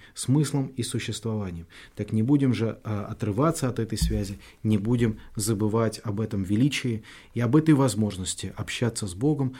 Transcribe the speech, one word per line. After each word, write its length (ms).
смыслом 540
и 160
существованием. 840
Так 180
не 100
будем 300
же, 300
э, 260
отрываться 600
от 100
этой 180
связи, 420
не 140
будем 420
забывать 680
об 180
этом 220
величии 600
и 80
об 140
этой 180
возможности 840
общаться 520
с 60
Богом, 460